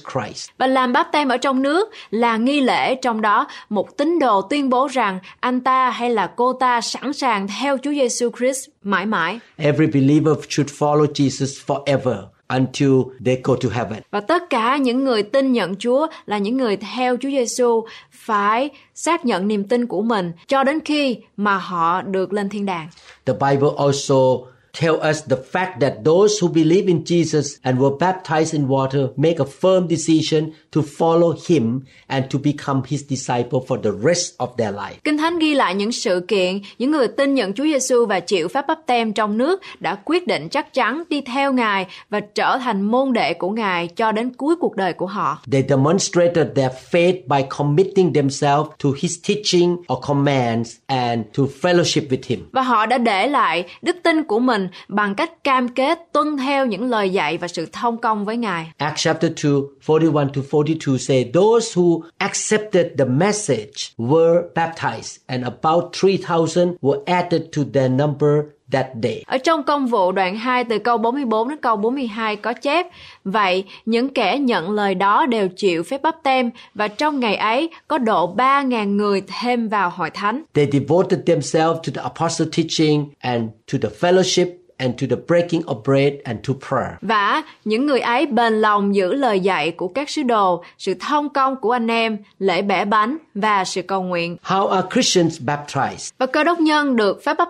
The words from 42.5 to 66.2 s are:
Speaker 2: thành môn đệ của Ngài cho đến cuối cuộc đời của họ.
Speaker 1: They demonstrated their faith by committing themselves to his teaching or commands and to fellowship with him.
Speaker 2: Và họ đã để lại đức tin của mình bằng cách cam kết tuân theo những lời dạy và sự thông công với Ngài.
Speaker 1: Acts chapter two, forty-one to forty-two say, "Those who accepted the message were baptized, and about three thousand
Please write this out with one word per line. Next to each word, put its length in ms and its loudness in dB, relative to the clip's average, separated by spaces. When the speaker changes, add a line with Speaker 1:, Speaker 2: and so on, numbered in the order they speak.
Speaker 2:
thành 240 -2
môn 320 2
đệ 200 0
của 160 -4
Ngài 380 -2
cho 240 0
đến 220 -4
cuối 220 -2
cuộc 200 -2
đời 180 -2
của 120 -4
họ. 360 -4
Speaker 1:
They 180 2
demonstrated 840 2
their 160 2
faith 220 4
by 220 2
committing 640 2
themselves 560 2
to 140 2
his 160 -4
teaching 500 2
or 120 -6
commands 720 0
and 360 0
to 60 2
fellowship 460 2
with 200 -2
him. 240 -4
Speaker 2:
Và 100 0
họ 240 2
đã 120 2
để 300 2
lại 380 0
đức 220 -2
tin 200 2
của 160 0
mình 280 2
bằng 280 -2
cách 280 -6
cam 240 0
kết 320 0
tuân 240 0
theo 280 0
những 240 -2
lời 200 0
dạy 280 0
và 100 -6
sự 240 -8
thông 260 -4
công 280 -2
với 120 -4
Ngài. 400 -6
Speaker 1:
Acts 260 -4
chapter 280 0
two, 360 0
forty-one 420 2
to 140 -4
forty-two 460 0
say, 360 0
"Those 480 4
who 200 4
accepted 680 0
the 80 2
message 640 0
were 440 4
baptized, 720 -4
and 180 -6
about 400 0
three 240 2
thousand 540 0